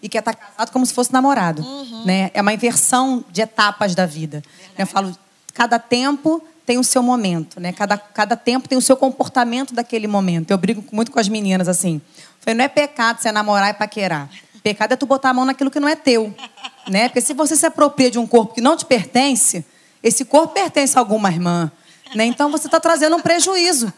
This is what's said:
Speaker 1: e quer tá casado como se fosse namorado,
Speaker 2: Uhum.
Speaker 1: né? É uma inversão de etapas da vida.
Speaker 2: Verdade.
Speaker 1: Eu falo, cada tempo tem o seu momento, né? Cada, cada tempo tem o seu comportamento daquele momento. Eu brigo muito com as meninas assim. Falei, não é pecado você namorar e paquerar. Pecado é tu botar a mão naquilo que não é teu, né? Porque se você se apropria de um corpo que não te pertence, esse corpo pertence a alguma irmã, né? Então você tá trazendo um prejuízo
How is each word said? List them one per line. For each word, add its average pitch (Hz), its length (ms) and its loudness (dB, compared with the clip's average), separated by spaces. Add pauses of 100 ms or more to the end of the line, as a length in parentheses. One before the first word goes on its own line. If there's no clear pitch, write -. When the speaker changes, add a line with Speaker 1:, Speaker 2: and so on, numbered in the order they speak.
Speaker 1:
e 208 80 -12
quer 220 120 -4
tá 220 120 -4
casado - 380 -8
como 254 140 2
se - 80 -4
fosse 247 200 -2
namorado, 240 500 2
Speaker 2:
Uhum. 254 420 -14
Speaker 1:
né? 190 280 0
É 202 80 0
uma 202 120 2
inversão 247 760 0
de 175 100 -4
etapas 208 540 0
da 185 100 2
vida. 151 380 -8 (140)
Speaker 2:
Verdade. - 220 -20
Speaker 1:
Eu 196 80 -2
falo, 190 300 -4 (360)
cada 240 260 0
tempo 285 640 -2 (220)
tem 247 120 0
o 254 60 0
seu 247 200 2
momento, 190 560 0
né? 180 140 -6
Cada, 202 240 -2
cada 208 400 -4
tempo 254 320 -2
tem 262 80 2
o 254 40 2
seu 262 140 4
comportamento 262 800 -2
daquele 233 340 -4
momento. 185 440 0
Eu 196 60 2
brigo 202 240 -2 (120)
muito 226 180 -2
com - 80 -2
as 208 80 0
meninas 190 400 0
assim. 175 340 -2 (380)
Falei, 226 180 -2
não 247 60 2
é 277 60 0
pecado 247 520 -2
você 220 120 -2
namorar 208 360 2
e 208 40 -4
paquerar. 190 560 -4 (320)
Pecado 214 320 0
é - 20 2
tu 262 100 -4
botar 269 260 2
a - 20 2
mão 254 100 2
naquilo 269 260 0
que 285 100 -4
não 285 100 2
é 311 60 0
teu, 226 380 2 (540)
né? 208 220 2
Porque 247 100 0
se 262 140 -2
você 294 200 0
se 311 120 2
apropria 285 440 2
de 220 80 -4
um 233 80 -2
corpo 226 280 2
que 233 80 -6
não 302 160 4
te - 80 -8
pertence, 240 800 0 (360)
esse 233 220 0
corpo 311 300 2
pertence 302 440 0
a 254 40 4
alguma 208 280 0
irmã, 175 400 -2 (460)
né? 220 100 2
Então 285 240 0
você 302 200 -4
tá 330 100 4
trazendo 330 380 2
um 311 40 -2
prejuízo 339 760 0